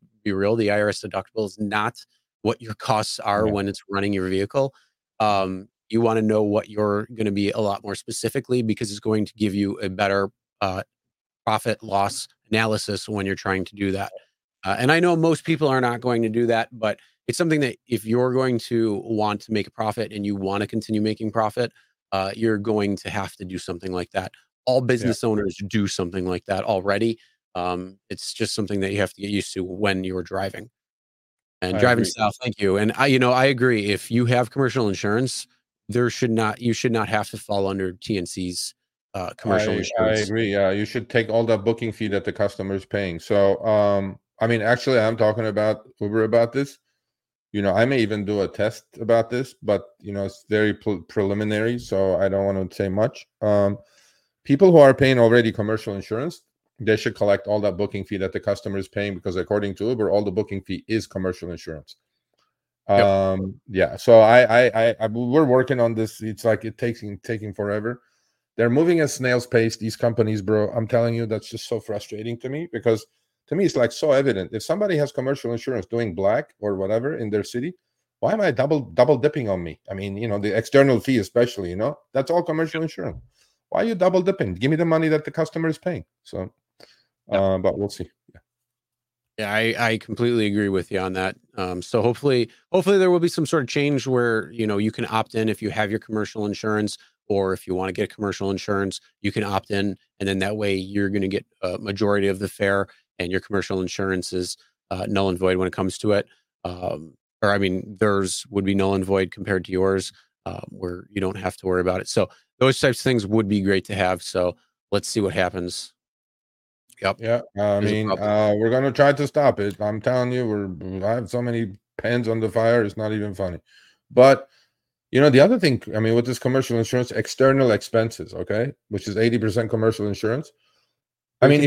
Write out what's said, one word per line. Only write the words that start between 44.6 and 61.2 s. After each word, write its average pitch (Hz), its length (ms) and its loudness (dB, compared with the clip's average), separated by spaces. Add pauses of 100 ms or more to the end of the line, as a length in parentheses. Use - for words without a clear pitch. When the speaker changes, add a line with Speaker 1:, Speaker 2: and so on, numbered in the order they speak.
Speaker 2:
actually, 120 380 2
I'm 113 180 0
talking 110 300 0
about 107 420 -2 (100)
Uber 107 240 0
about 117 300 2
this. 139 240 -4 (760)
You 104 100 -2
know, 95 100 2
I 110 120 4
may 135 160 0
even 104 240 -2
do 101 160 -2
a 87 60 0
test - 360 -4 (160)
about 113 320 2
this, 123 320 -4
but, 101 220 0 (140)
you 104 120 -14
know, 101 140 -4
it's - 240 -12
very 107 240 2
pre-, 101 340 -4
preliminary, 107 720 -2
so 95 380 0
I 98 120 2
don't 98 160 0
wanna 95 260 -2
say 98 180 -2
much. 107 360 -2 (160)
Um, 101 380 2 (640)
people 175 280 6
who 160 60 10
are 135 160 12
paying 131 240 4
already 117 340 6
commercial 107 440 -4
insurance, 113 460 -8 (380)
they 107 180 4
should 113 180 -4
collect 101 320 0
all 104 140 0
that 95 160 -2
booking 98 260 -4
fee 101 140 -8
that 92 160 -4
the 101 60 -4
customer 101 380 -4
is 98 120 -6
paying, 101 260 -6
because 90 220 -6
according 101 380 -2
to 101 120 -6
Uber, 110 240 0
all 104 120 2
the 101 80 -4
booking 98 300 -4
fee - 260 -8
is 110 200 -2
commercial 92 420 -6